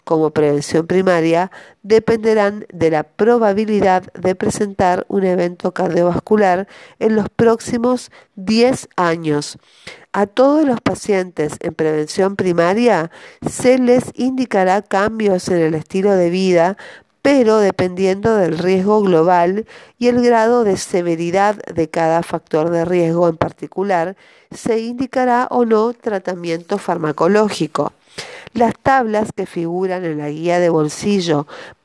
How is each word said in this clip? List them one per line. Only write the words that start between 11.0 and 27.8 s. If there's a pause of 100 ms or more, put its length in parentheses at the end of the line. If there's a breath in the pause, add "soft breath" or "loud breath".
en
prevención
primaria (380 loud breath)
se
les (120)
indicará
cambios
en
el
estilo
de
vida, (440 loud breath)
pero
dependiendo
del
riesgo
global (320 loud breath)
y
el
grado
de
severidad
de
cada
factor
de
riesgo
en
particular, (360 soft breath)
se
indicará
o
no
tratamiento
farmacológico. (600 loud breath)